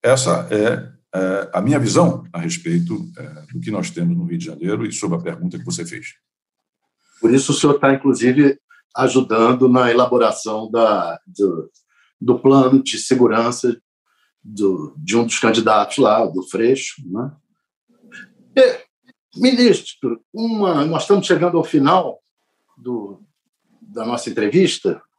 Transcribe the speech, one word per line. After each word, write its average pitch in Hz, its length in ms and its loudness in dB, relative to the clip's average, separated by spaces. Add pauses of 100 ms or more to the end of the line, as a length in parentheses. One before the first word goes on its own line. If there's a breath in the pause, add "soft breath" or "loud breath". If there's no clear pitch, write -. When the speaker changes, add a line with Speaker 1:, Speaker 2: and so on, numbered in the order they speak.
Speaker 1:
Essa 120 480 0
é, 107 400 -2 (240)
é, 95 380 -4
a - 80 -2
minha 139 180 0
visão 127 540 0
a 85 60 -10
respeito, 85 800 -4
é, 76 360 -20
do - 80 -12
que 113 100 -8
nós 92 200 -6
temos 87 260 -4
no 85 80 -4
Rio 85 140 -8
de 80 80 -10
Janeiro 92 400 -6
e 98 60 -8
sobre 85 260 -4
a - 20 -6
pergunta 85 380 -8
que - 60 -14
você 85 200 -8
fez. - 300 -16 (1040)
Speaker 2:
Por 113 120 2
isso 139 200 2
o - 20 2
senhor 143 240 2
tá, 135 140 4
inclusive, 135 680 2 (380 soft breath)
ajudando 127 720 2
na 123 220 4
elaboração 110 800 0
da, 104 560 0
do, 90 440 -4 (500)
do 123 180 0
plano 135 440 4
de - 160 -8
segurança 120 800 0 (680)
do, 98 540 -4
de 113 200 -4
um 117 100 2
dos - 120 -4
candidatos 110 600 0
lá, 104 260 2
do 90 180 -6
Freixo, 123 640 -4
né? 113 240 -8 (1300 loud breath)
E, - 840 -2
ministro, 233 800 2 (120)
uma, 202 540 -2
nós 160 160 -2
estamos 196 240 2
chegando 170 300 2
ao 156 60 2
final 151 560 2 (580)
do, 107 460 -10 (580)
da 110 240 -12
nossa 120 260 -6
entrevista. 104 680 0 (180)